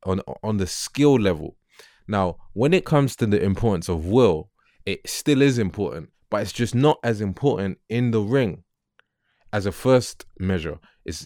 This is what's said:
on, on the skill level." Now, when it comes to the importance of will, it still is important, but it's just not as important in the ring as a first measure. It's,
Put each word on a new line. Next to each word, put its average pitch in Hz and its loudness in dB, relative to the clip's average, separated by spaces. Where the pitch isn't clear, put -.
on, 95 -2
on 107 -2
the 95 -2
skill 143 2
level." 85 -2
Now, 95 -2
when 135 2
it 180 2
comes 143 2
to 120 -2
the 104 2
importance 98 0
of 82 -4
will, 95 4
it - -6
still 139 0
is 135 4
important, 87 -4
but 104 -2
it's - -6
just 117 -4
not 143 2
as 113 -2
important 101 -2
in 120 0
the 113 0
ring 107 -2
as 101 -2
a 98 -2
first - 0
measure. 82 -4
It's, - -10